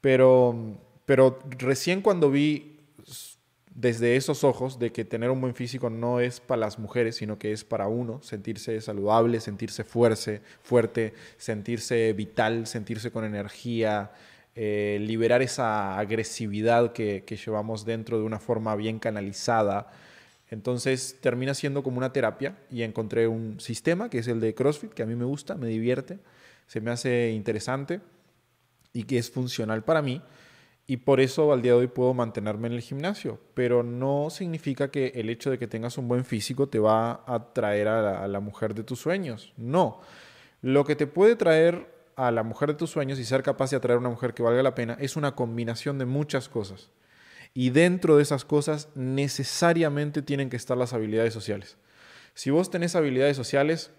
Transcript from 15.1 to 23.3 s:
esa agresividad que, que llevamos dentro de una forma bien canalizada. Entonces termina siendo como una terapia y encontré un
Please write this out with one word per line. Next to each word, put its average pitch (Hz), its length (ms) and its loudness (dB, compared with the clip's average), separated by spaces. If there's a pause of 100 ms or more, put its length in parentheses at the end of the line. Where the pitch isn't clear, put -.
esa 107 560 -2
agresividad 110 960 0
que, 104 340 -4
que 110 100 -10
llevamos 107 480 -6
dentro 113 340 -4
de 107 60 0
una 110 140 -4
forma 110 360 -2
bien 110 240 -4
canalizada. 104 960 -2 (560)
Entonces 123 720 -4
termina 127 320 0
siendo 139 300 -2
como 127 160 -4
una 131 140 -2
terapia 135 440 -2 (140)
y 120 120 -6
encontré 113 460 0
un 113 320 -6